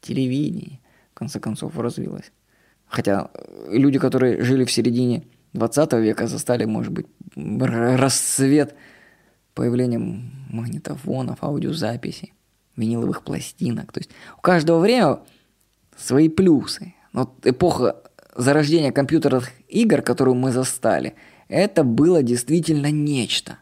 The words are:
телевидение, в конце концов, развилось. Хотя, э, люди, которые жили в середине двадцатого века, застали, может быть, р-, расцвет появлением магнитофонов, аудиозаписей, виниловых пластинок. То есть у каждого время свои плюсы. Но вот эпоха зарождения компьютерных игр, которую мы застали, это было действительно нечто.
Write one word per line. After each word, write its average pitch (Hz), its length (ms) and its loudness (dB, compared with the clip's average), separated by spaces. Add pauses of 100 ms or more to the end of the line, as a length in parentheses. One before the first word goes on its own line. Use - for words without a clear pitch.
телевидение, 135 760 -4 (320)
в - 120 -20
конце 214 160 -10
концов, 131 400 -8
развилось. - 540 -8 (560)
Хотя, - 440 -2
э, 53 440 -8
люди, 135 240 4
которые 123 420 2
жили 127 220 2
в 120 80 -4
середине 120 500 0 (300)
двадцатого 123 480 0
века, 107 260 0
застали, 117 380 -2
может 110 280 -4
быть, - 140 -6 (300)
р-, 117 600 0
расцвет 135 800 2 (800)
появлением 120 760 -4 (180)
магнитофонов, - 920 -8
аудиозаписей, 143 880 -6 (440)
виниловых 117 460 -2
пластинок. - 680 -8
То - 80 -8
есть - 100 -16 (260)
у - 40 -20
каждого 165 400 4
время 202 400 4 (760)
свои 151 320 2
плюсы. 160 680 2 (180)
Но 117 80 -4
вот - 260 -4
эпоха 127 560 0 (320)
зарождения 143 560 2
компьютерных 135 640 0 (160)
игр, 208 340 2
которую 127 320 2
мы 127 160 0
застали, 117 640 -2 (320)
это 165 380 2
было 139 400 4
действительно 147 680 0
нечто. 147 720 -2